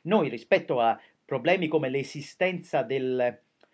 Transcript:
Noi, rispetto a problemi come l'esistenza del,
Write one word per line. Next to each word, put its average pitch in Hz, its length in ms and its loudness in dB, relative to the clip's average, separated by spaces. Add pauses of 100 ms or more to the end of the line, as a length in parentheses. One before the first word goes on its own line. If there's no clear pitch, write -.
Noi, 170 240 2
rispetto 127 500 0
a 117 200 2 (240)
problemi 156 440 0
come 147 220 0
l'esistenza 147 920 -4
del, 127 580 -2 (340)